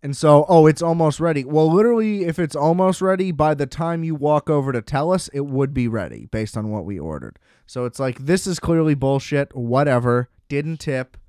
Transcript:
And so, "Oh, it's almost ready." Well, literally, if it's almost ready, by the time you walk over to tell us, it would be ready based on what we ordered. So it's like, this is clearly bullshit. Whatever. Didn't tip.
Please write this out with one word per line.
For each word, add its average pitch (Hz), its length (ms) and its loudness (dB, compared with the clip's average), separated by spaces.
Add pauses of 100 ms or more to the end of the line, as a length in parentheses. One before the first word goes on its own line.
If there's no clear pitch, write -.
And 143 120 -6
so, 151 320 6
"Oh, 165 200 8
it's 156 160 2
almost 165 360 0
ready." 156 240 0
Well, 151 300 2
literally, 214 520 2
if 165 120 -4
it's 165 180 -4
almost 175 460 2
ready, 190 300 0
by 151 240 0
the 139 100 -4
time 165 380 -6
you 165 100 -4
walk 147 340 0
over 143 240 0
to 120 100 -2
tell 143 300 -2
us, 185 180 -2
it 143 180 -6
would 139 260 -2
be 123 140 0
ready 78 400 -6
based 110 280 -6
on 110 140 -6
what 104 160 -6
we 95 140 -8
ordered. 71 400 -10 (260)
So 127 200 -8
it's 117 140 -10
like, 135 200 -4
this 165 260 -2
is 175 140 -4
clearly 160 340 0
bullshit. 139 600 -2
Whatever. 123 760 0 (200)
Didn't 151 280 -4
tip. 131 400 -8 (120)